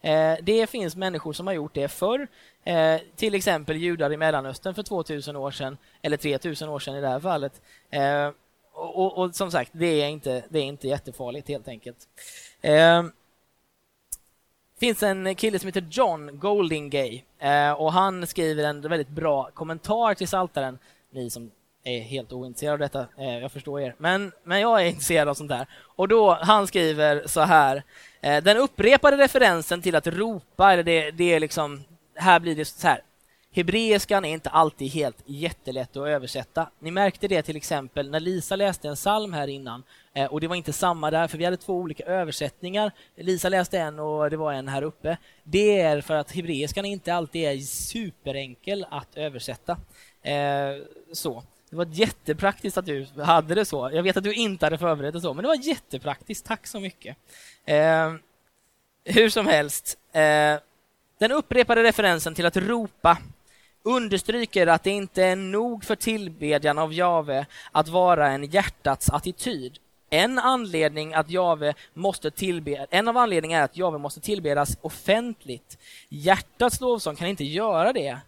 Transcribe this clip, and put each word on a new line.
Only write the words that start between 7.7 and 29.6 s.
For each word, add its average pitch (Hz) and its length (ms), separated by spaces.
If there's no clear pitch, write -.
Eh, 143 420
och, 165 220
och, 185 220
och 185 180
som 190 160
sagt, 135 220
det 160 280
är 143 60
inte, 139 420
det 160 100
är 143 40
inte 139 240
jättefarligt 135 600
helt 135 200
enkelt. 120 400
Eh, 165 420
finns 233 240
en 190 320
kille 208 240
som 180 80
heter 180 240
John 156 480
Goldingay, 147 840
eh, 147 320
och 156 220
han 185 340
skriver 156 360
en 147 180
väldigt 151 280
bra 147 440
kommentar 208 600
till 185 140
Psaltaren. 139 520
Ni 127 180
som 117 220
är 123 160
helt 120 340
ointresserade 127 400
av 147 60
detta, 139 280
eh, 131 200
jag 123 140
förstår 143 300
er. 127 160
Men, 185 340
men 180 160
jag 220 220
är 175 40
intresserad 160 440
av 143 40
sånt 147 160
där. 135 240
Och - 340
då, 214 340
han 202 260
skriver 151 600
så 160 140
här, 147 420
eh, 147 220
"Den 202 140
upprepade 269 600
referensen 196 640